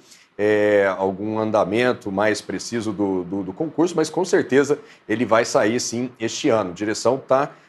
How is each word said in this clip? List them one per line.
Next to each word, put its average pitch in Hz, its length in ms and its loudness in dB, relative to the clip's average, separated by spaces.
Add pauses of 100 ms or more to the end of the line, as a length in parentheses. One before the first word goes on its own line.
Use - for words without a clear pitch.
(360)
é, 104 640 4
algum 98 400 -2
andamento 107 760 0
mais 104 280 0
preciso 107 520 -6
do, 95 320 -2
do, 95 180 -6
do 92 100 -8
concurso, 165 440 -2
mas 160 140 0
com 180 140 -2
certeza 143 540 2 (300)
ele 117 160 0
vai 110 200 4
sair 117 360 0
sim 120 300 -6 (100)
este 110 300 -2
ano. 107 200 0
A 87 40 -10
direção 107 420 -2
tá 135 340 0 (180)